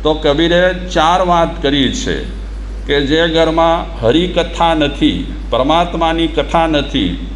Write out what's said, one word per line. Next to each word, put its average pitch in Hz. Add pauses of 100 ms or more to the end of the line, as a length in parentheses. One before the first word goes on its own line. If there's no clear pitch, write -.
તો 151
કબીરે 170
ચાર 170
વાત 170
કરી 135
છે 71 (640)
કે 143
જે 160
ઘરમાં 165
હરિકથા 165
નથી, 143 (160)
પરમાત્માની 165
કથા 156
નથી 110